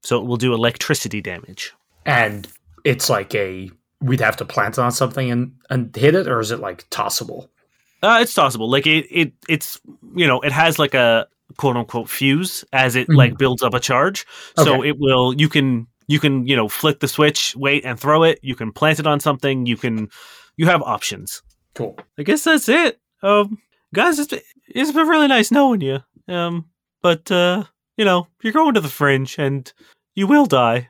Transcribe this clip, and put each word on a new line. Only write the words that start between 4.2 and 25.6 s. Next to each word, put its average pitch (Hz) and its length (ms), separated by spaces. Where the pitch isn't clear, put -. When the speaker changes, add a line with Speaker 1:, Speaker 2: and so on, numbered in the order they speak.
Speaker 2:
have 110 160
to - 80
plant 104 320
it 131 40
on 120 100
something 127 400
and, 123 220
and 123 260
hit 143 200
it, 190 120
or 123 120
is 110 120
it, 117 80
like, 95 300
tossable? - 600
Speaker 1:
Uh, 226 200
it's 240 120
tossable. 117 360
Like, 135 180
it, 156 220
it, 165 240
it's, - 300
you 175 120
know, 127 140
it 147 100
has, 160 280
like, 143 140
a 117 340
quote-unquote 120 520
fuse 143 600
as 131 240
it, 127 120
Speaker 2:
Mm-hmm. 160 100
Speaker 1:
like, 120 200
builds 127 260
up 120 100
a 123 60
charge. 143 460
So 147 220
Speaker 2:
Okay. 135 100
Speaker 1:
it 143 100
will, 127 340
you 147 160
can, 131 380
you 147 120
can, 135 280
you 135 80
know, 107 140
flick 147 320
the 143 60
switch, - 500
wait, 139 280
and 123 140
throw 151 240
it. 165 180
You 131 140
can 110 160
plant 156 280
it 156 80
on 147 120
something. 139 460
You 120 120
can, 110 320
you 160 120
have 175 140
options. - 600
Speaker 2:
Cool. 110 220
Speaker 1:
I 151 60
guess 294 220
that's 311 240
it. 311 300
Um, 208 360
guys, 285 260
it's, 294 140
it's 285 240
been 302 160
really 311 200
nice 240 240
knowing 254 300